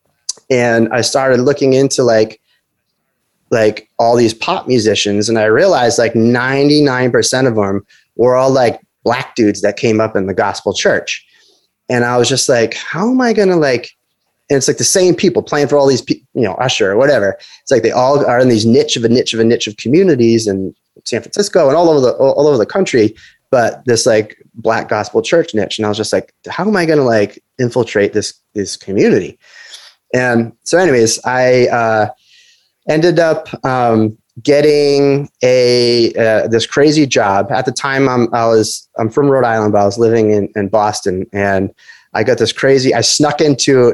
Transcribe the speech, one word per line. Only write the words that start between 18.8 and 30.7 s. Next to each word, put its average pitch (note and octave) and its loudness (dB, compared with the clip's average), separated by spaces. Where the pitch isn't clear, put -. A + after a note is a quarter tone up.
of B2 -6
a A2+ -6
niche A#2+ 0
of A2+ -4
a A2+ 2
niche A#2 0
of G#2+ -12
communities A#2 2
in F#2+ -4
San A2+ -6
Francisco F3+ -2
and C3+ 2
all E3+ 2
over D3 2
the, B2 2
all, C3 0
all D3 2
over C#3+ 2
the G#2 0
country, C#3 0
but A#2 0
this, A#2 0
like, A2 0
black A2+ -4
gospel G#2+ -2
church - 0
niche. G2+ -4
And G#2+ -2
I - 0
was G#2 -4
just G#2 -4
like, F#2+ -4
"How - -6
am G#3 0
I F3 0
gonna, D3+ 2
like, A2 -2
infiltrate A#2 -2
this, G#2 -4
this G2 -8
community?" G#2 -2
And A#2+ 0
so - -2